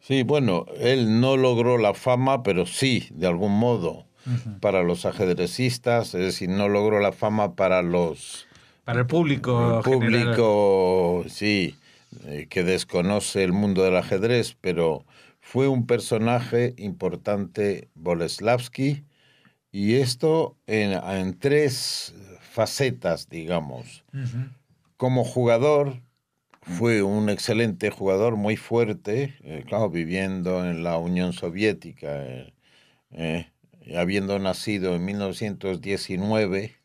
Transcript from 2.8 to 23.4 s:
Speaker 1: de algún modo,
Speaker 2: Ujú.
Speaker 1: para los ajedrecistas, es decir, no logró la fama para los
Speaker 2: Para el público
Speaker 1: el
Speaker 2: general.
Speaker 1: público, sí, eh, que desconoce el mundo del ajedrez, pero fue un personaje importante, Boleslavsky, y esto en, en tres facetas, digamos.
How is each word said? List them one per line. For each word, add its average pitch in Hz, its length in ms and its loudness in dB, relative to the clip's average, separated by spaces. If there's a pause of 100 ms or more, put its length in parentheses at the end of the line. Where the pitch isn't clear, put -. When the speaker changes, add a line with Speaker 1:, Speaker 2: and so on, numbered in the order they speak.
Speaker 1:
de 85 160 -2
algún 90 240 0
modo, 104 560 0 (180)
Speaker 2:
Ujú. 120 340 -6
Speaker 1:
para 95 220 2
los 87 240 0
ajedrecistas, 101 1080 0
es 90 60 -2
decir, 92 280 -2
no 101 200 0
logró 104 300 4
la 101 120 4
fama 107 440 -2
para 92 280 4
los 87 640 -2 (360)
Speaker 2:
Para 120 180 -2
el 123 40 2
público 123 720 2
Speaker 1:
el 110 60 -2
Speaker 2:
general. 120 400 2 (100)
Speaker 1:
público, 95 960 4
sí, 98 460 0 (500)
eh, 73 240 -10
que 92 140 -2
desconoce 92 800 0
el 90 100 2
mundo 98 300 2
del 92 120 4
ajedrez, 104 640 0
pero 82 460 -2 (340)
fue 131 280 -2
un 127 180 0
personaje 120 920 0
importante, 98 1160 -4
Boleslavsky, 107 1120 -2 (680)
y 101 260 0
esto 156 680 0
en, 107 280 0
en 92 440 -4
tres - 760 0 (240)
facetas, 110 880 -2
digamos. 78 760 -8 (120)